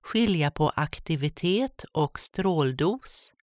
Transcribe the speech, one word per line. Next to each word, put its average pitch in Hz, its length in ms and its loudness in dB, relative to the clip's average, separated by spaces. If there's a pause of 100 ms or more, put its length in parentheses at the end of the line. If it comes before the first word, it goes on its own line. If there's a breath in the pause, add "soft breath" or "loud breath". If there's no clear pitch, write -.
skilja 190 480 2
på 151 260 0
aktivitet 160 1160 -2
och 151 260 0
stråldos, 165 1120 -2 (100)